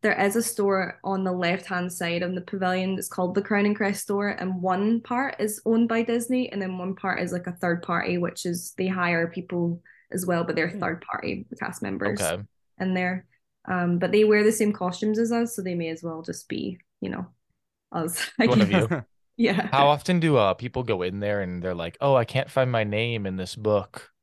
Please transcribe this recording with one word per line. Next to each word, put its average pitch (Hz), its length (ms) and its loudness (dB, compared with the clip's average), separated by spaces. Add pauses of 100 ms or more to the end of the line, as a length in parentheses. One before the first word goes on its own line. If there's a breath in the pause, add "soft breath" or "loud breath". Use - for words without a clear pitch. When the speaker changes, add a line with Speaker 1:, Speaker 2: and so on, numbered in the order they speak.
Speaker 1:
There 208 180 2
is 202 160 2
a 233 60 2
store 196 600 0
on 190 220 -2
the 185 80 0
left-hand 180 580 -2
side 175 320 -2
of 180 120 -2
the 175 80 -6
pavilion 185 520 0
that's 185 140 -6
called 185 260 -2
the 202 60 2
Crown 202 240 2
and 208 100 4
Crest 202 280 -2
store, 202 260 -2
and 185 320 -4
one 202 400 2
part 254 380 -4
is 208 260 -4
owned 226 240 4
by 233 140 2
Disney, 240 500 0
and 202 80 -4
then 185 160 -4
one 185 180 -4
part - 260 -2
is, 175 120 -2
like, 175 140 -4
a 180 60 -6
third 175 300 0
party, 180 360 0
which - 260 -4
is 175 320 -6
they 185 100 0
hire 175 420 0
people 175 540 -2 (300 soft breath)
as 180 140 -4
well, 170 180 0
but 160 120 -2
they're 165 120 0
Speaker 2:
Hmm. 185 120 -8
Speaker 1:
third 170 200 -4
party - 460 -6 (120)
cast - 240 -8
members 101 380 -2
Speaker 3:
Okay. 92 220 0 (380)
Speaker 1:
in 185 120 -2
there. 185 320 -2 (420)
Um, 175 320 0
but 180 140 0
they 214 120 6
wear 208 200 6
the 214 80 6
same 208 220 2
costumes 208 440 -2
as 233 140 2
us, 233 240 0
so 196 60 -6
they 180 120 -4
may 170 140 -2
as 160 140 -8
well 160 180 -6
just - 300 -10
be, 180 280 -4 (220)
you - 80 -4
know, 185 180 -6 (680)
us, 165 420 -4
<laughs> - 40 -8
I 233 80 4
Speaker 3:
One 226 140 6
of 196 100 6
Speaker 1:
guess. 185 200 4
Speaker 3:
you. 143 160 -2
Speaker 1:
<laughs> - 80 -20 (220)
Yeah. 202 360 2
Speaker 3:
How 139 160 8
often 165 320 2
do, 156 160 4
uh, 98 180 6
people 123 300 -6
go 104 180 0
in 92 160 -2
there 104 220 0
and 90 200 -4
they're 90 140 -4
like, 85 260 -8
"Oh, 139 140 4
I 120 100 6
can't - 240 -2
find 131 220 2
my 113 140 2
name 107 420 -2
in 95 80 -4
this 95 220 -8
book"? 107 560 -2 (100)